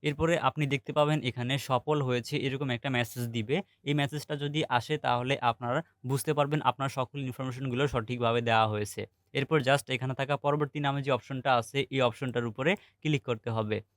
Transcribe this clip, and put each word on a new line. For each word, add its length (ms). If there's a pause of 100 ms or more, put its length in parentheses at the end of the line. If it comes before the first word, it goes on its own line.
এরপরে 320 (140)
আপনি 160 (100)
দেখতে 240
পাবেন 200 (100)
এখানে 260 (140)
সফল 300 (100)
হয়েছে 260 (120)
এরকম 300
একটা 200
মেসেজ 280 (120)
দিবে। 200 (320)
এই 120
মেসেজটা 340 (100)
যদি 160 (180)
আসে 160 (100)
তাহলে 300 (160)
আপনারা 300 (300)
বুঝতে 280
পারবেন 220 (100)
আপনার 280
সকল 200 (100)
ইনফরমেশনগুলো 560 (100)
সঠিকভাবে 540
দেওয়া 240
হয়েছে। 300 (360)
এরপর 200 (100)
just 260
এখানে 260
থাকা 140 (100)
পরবর্তী 420
নামে 200
যে 100
অপশনটা 340 (100)
আছে 180 (160)
এই 140
অপশনটার 420
উপরে 200 (320)
ক্লিক 260
করতে 280
হবে। 200 (200)